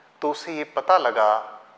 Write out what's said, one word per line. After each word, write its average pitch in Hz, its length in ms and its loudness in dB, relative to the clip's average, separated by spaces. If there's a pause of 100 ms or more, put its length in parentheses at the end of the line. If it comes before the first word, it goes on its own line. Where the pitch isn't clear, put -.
(220)
तो 151 80 -2
उसे 156 260 -8
ये 151 80 -6
पता 151 340 2
लगा 110 640 0 (180)